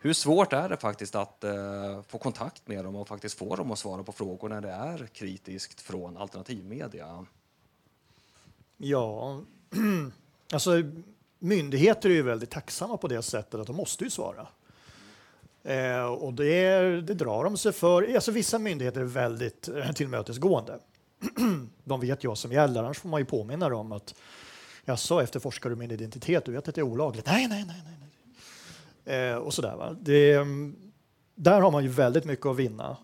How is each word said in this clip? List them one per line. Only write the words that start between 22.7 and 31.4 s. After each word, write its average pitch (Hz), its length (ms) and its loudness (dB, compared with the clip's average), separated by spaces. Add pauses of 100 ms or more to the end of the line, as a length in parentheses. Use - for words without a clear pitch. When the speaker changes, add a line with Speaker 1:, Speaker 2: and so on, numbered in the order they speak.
Speaker 2:
annars 135 160 -6
får 185 100 -12
man 156 120 0
ju 127 40 0
påminna 139 440 -2
dem 110 220 -4
att - 240 -12 (720)
"Jaså, 139 360 0
efterforskar 123 480 -4
du 120 60 -2
min 117 160 -8
identitet? 113 540 -2
Du 127 60 -6
vet 135 160 -6
att 156 80 -6
det - 60 -2
är 139 40 2
olagligt." 120 400 -2
"Nej, 240 220 4
nej, 208 200 -4
nej, 175 180 -14
nej, 160 120 -18 (1080)
nej." 131 260 -2
Eh, 117 40 -2
och 120 180 -6
sådär, - 220 -4
va? - 260 -8
Det, 147 320 10
mm, 143 420 0 (600)
där 190 260 8